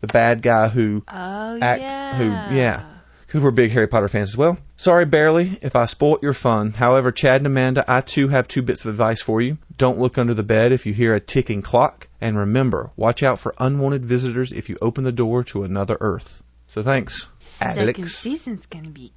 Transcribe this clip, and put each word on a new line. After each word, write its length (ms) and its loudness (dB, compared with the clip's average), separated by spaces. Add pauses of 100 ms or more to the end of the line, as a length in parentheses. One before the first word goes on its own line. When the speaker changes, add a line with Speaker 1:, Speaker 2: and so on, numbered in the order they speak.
Speaker 1:
The 80 -8
bad 340 2
guy 260 4
who 400 0
Speaker 2:
Oh, 520 -10
Speaker 1:
act-, 220 0
Speaker 2:
yeah. 340 -8
Speaker 1:
who, 400 -2
yeah. 280 0 (440)
'Cause 140 -2
we're 80 4
big 220 2
Harry 160 2
Potter 200 2
fans 220 -2
as 60 -10
well. 200 2 (200)
Sorry, 280 4
Barely, 560 2
if 140 -4
I 120 4
spoilt 360 0
your 100 0
fun. 400 0
However, 380 2
Chad 300 2
and 60 0
Amanda, 420 2
I 120 2
too 280 0
have 180 2
two 160 -2
bits 220 -4
of 60 -6
advice 300 0
for 200 0
you. 180 -2 (180)
Don't 220 2
look 180 -2
under 160 0
the 120 -2
bed 260 4
if 160 0
you 80 -2
hear 180 2
a 60 2
ticking 420 -2
clock. 480 0 (120)
And 180 -2
remember, 560 0
watch 300 0
out 160 0
for 180 -6
unwanted 460 0
visitors 480 -2
if 160 -10
you 120 -10
open 220 -2
the 100 -2
door 320 0
to 200 -6
another 360 -2
Earth. 420 -6 (260)
So 160 -8
thanks, 440 -4 (120)
Speaker 2:
Second 420 -6
Speaker 1:
Alex. 320 -4
Speaker 2:
season's 520 -10
gonna 240 -16
be 260 -20